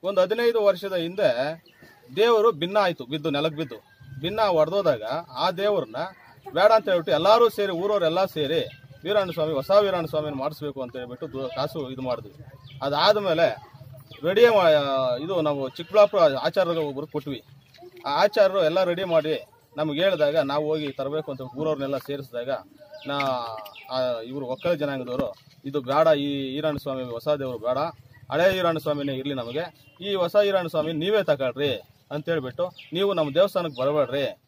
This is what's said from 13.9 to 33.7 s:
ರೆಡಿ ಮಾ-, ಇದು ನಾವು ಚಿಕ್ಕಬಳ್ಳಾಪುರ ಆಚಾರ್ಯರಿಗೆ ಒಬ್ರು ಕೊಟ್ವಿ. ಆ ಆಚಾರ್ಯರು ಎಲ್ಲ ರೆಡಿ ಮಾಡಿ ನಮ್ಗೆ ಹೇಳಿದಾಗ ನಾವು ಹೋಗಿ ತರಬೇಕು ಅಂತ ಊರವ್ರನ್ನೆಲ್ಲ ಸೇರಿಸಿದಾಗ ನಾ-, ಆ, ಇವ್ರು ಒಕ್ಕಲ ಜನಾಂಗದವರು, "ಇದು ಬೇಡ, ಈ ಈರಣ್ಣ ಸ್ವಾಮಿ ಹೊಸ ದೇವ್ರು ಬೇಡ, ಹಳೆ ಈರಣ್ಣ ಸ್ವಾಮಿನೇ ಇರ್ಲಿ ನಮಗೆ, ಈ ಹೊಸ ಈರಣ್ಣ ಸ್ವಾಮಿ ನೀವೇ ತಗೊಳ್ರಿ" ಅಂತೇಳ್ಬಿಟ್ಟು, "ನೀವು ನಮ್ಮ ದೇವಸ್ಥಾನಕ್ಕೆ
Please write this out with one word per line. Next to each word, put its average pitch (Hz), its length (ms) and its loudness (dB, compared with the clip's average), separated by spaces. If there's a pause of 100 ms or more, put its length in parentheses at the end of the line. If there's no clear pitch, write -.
ರೆಡಿ 202 220 6
ಮಾ-, 143 760 4
ಇದು 180 160 -2
ನಾವು 143 280 -2
ಚಿಕ್ಕಬಳ್ಳಾಪುರ 196 520 4
ಆಚಾರ್ಯರಿಗೆ 165 680 2
ಒಬ್ರು 143 200 -8
ಕೊಟ್ವಿ. 143 360 -8 (640)
ಆ 143 160 2
ಆಚಾರ್ಯರು 196 420 4
ಎಲ್ಲ 175 200 4
ರೆಡಿ 175 200 -2
ಮಾಡಿ 156 420 0 (300)
ನಮ್ಗೆ 151 260 -2
ಹೇಳಿದಾಗ 160 340 2
ನಾವು 147 300 0
ಹೋಗಿ 151 260 -2
ತರಬೇಕು 147 380 -6
ಅಂತ 135 100 -10
ಊರವ್ರನ್ನೆಲ್ಲ 139 580 -4
ಸೇರಿಸಿದಾಗ 131 520 -8 (560)
ನಾ-, 123 600 -4 (220)
ಆ, 127 300 -2
ಇವ್ರು 127 260 -10
ಒಕ್ಕಲ 131 280 -2
ಜನಾಂಗದವರು, 135 600 -6 (300)
"ಇದು 139 160 -4
ಬೇಡ, 147 360 2
ಈ 139 400 -4
ಈರಣ್ಣ 151 200 -4
ಸ್ವಾಮಿ 131 260 -8
ಹೊಸ 120 260 -8
ದೇವ್ರು 135 300 -4
ಬೇಡ, 120 200 -2 (540)
ಹಳೆ 185 260 2
ಈರಣ್ಣ 170 200 0
ಸ್ವಾಮಿನೇ 143 360 -4
ಇರ್ಲಿ 135 200 -6
ನಮಗೆ, 135 680 -8
ಈ 196 140 -6
ಹೊಸ 175 220 0 (100)
ಈರಣ್ಣ 190 200 0
ಸ್ವಾಮಿ 156 260 -2
ನೀವೇ 190 300 0
ತಗೊಳ್ರಿ" 131 600 0 (280)
ಅಂತೇಳ್ಬಿಟ್ಟು, 151 640 -4 (200)
"ನೀವು 196 220 0
ನಮ್ಮ 151 200 0
ದೇವಸ್ಥಾನಕ್ಕೆ 175 460 0